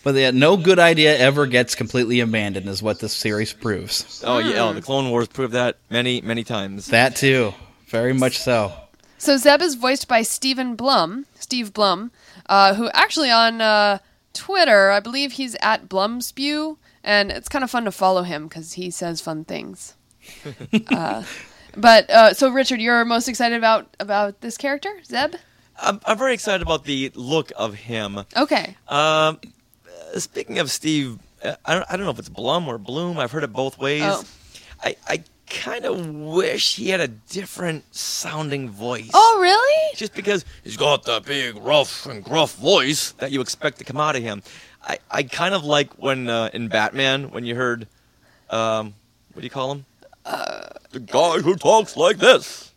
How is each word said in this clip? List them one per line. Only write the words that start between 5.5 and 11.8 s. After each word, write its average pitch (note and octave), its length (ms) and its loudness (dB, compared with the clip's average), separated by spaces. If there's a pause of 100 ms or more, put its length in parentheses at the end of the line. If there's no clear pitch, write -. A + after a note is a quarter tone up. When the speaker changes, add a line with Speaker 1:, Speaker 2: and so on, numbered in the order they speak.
Speaker 2:
that B2 220 0 (140)
many, B2 320 -2
many A2+ 240 -6
times. G2 420 -8
Speaker 1:
That B2 300 4
too. C3 360 2 (340)
Very A#2+ 260 0
much B2+ 260 0
so. A2 320 0 (460)
Speaker 3:
So C#4+ 180 2
Zeb C#4+ 260 6
is E4 140 -2
voiced B3+ 320 -2
by A#3 140 2
Stephen B3+ 540 -4
Blum, A3+ 500 0 (120)
Steve A#3+ 360 -6
Blum, G3+ 380 0 (360)